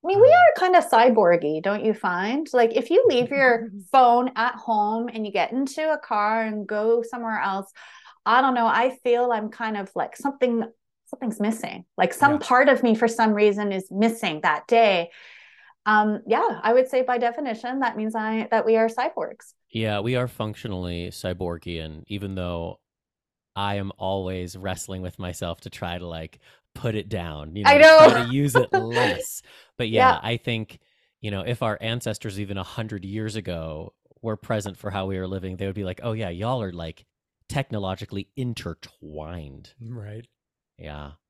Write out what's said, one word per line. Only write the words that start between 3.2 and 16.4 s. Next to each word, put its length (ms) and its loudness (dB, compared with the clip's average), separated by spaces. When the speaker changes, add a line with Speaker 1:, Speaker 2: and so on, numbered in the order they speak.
Speaker 1:
your 400 2
Speaker 2:
<laughs> 220 -12
Speaker 1:
phone 440 6
at 200 -2
home 560 -2
and 140 -8
you 60 -10
get 200 0
into 400 -2
a 60 0
car 460 -2
and 240 -6
go 340 0
somewhere 400 -6
else, 300 -6
I 160 4
don't 120 4
know, 140 2
I 360 2
feel 280 2
I'm 180 -2
kind 280 -6
of, 180 -8
like, 200 -4
something, 480 -2
something's 320 -8
missing. 460 -4
Like, 160 0
some 200 4
Speaker 2:
Yeah. 60 0
Speaker 1:
part 300 4
of 140 4
me 120 4
for 120 2
some 260 2
reason 380 2
is 200 -6
missing 500 -2
that 260 0
day. 440 4
Um, 420 2
yeah, 360 0